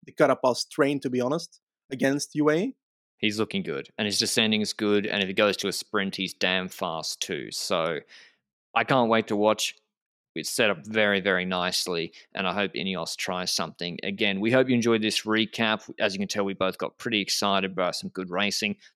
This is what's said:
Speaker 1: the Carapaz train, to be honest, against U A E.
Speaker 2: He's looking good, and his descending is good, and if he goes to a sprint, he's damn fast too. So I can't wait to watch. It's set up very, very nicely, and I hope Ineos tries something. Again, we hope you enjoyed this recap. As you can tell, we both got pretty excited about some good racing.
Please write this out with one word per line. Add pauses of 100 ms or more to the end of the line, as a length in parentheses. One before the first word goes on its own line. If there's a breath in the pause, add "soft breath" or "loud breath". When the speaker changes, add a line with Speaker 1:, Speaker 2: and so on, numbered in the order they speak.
Speaker 1:
the
Carapaz
train,
to
be
honest, (300)
against
U
A
E. (400)
Speaker 2:
He's
looking
good, (100)
and
his
descending
is
good,
and
if
he
goes
to
a
sprint,
he's
damn
fast
too.
So (800 soft breath)
I
can't
wait
to
watch. (600)
It's
set
up
very,
very
nicely, (200 loud breath)
and
I
hope
Ineos
tries
something.
Again,
we
hope
you
enjoyed
this
recap.
As
you
can
tell,
we
both
got
pretty
excited
about
some
good
racing. (200 soft breath)